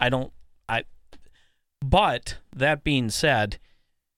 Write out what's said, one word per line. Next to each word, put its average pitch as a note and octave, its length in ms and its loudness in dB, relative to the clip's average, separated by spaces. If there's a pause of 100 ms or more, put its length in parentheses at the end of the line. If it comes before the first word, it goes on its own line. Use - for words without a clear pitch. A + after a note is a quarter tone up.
I B2 80 2
don't, C3 240 -4 (360)
I, A#2 160 -4 (1000)
but D3 520 2 (180)
that C#3 300 0
being C3 260 0
said, G#2+ 480 0 (600)